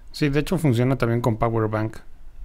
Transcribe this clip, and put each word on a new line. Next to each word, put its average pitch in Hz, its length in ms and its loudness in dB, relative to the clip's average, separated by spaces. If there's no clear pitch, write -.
Sí, 151 180 0
de 143 120 2
hecho 156 180 0
funciona 127 400 4
también 117 220 0
con 113 180 0
power 113 300 0
bank. 110 300 -4